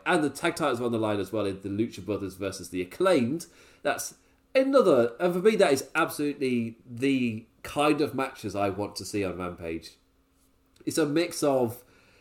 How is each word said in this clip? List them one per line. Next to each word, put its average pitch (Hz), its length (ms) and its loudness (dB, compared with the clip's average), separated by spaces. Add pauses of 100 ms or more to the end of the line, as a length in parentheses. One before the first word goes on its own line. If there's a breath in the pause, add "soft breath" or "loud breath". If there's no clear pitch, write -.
and 160 180 2
the 143 60 2
tag 170 260 -4
titles 135 240 -2
are 123 60 -2
on 117 60 0
the 113 80 0
line 107 200 0
as 92 120 -6
well 104 160 0
in 92 160 -4
the 101 60 -6
Lucha 104 360 -4
Brothers 95 300 -4
versus 92 340 -8
the 90 140 -4
Acclaimed. 156 640 0 (340 soft breath)
That's - 320 -4 (400)
another, 214 640 6
and 175 140 2
for 180 60 -2
me, 214 160 6
that 175 180 6
is - 120 2 (100)
absolutely 139 840 -2 (100)
the 120 600 0 (160)
kind 147 360 2
of 123 140 0
matches 131 420 -6
I 101 140 0
want 98 280 -4
to 98 80 -8
see 101 200 -2
on 87 140 -4
Rampage. 85 540 -8 (920)
It's - 120 -4
a 160 80 4
mix 165 380 0
of 127 400 2 (380 soft breath)